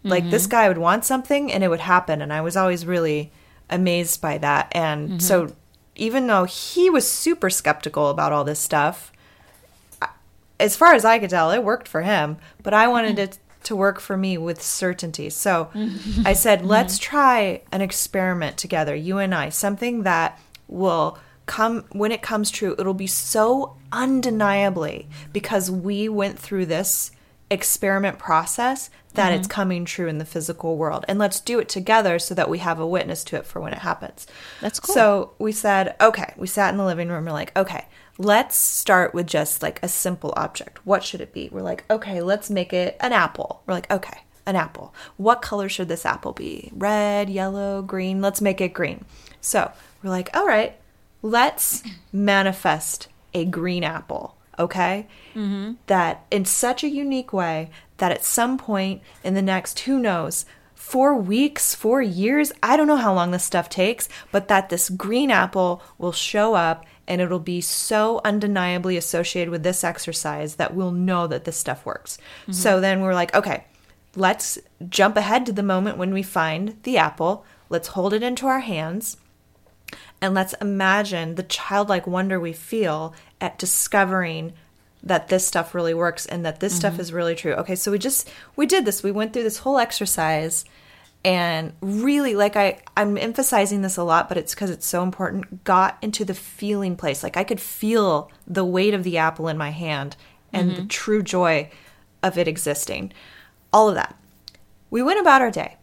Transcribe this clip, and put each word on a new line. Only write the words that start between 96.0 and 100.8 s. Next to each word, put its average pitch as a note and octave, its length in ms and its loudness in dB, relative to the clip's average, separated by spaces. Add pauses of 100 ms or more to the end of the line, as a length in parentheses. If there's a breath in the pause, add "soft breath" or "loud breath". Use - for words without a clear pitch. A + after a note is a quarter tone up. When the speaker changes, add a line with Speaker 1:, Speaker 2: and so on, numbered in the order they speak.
Speaker 1:
into G#3+ 220 -4
the F#3+ 100 -4
feeling G3 600 -4
place. C#3+ 280 -4
Like, - 140 -6
I F#3+ 60 0
could G3+ 160 -2
feel G3+ 720 0 (180 soft breath)
the F#3 180 0
weight F#3 300 2
of F#3 80 -2
the F3 160 -2
apple D#3+ 280 0
in D#3 100 -4
my D3 140 -4
hand D3+ 440 -6 (380 soft breath)
and F3+ 160 2
the F#3 60 -2
Speaker 2:
Mm-hmm. F#3 120 -8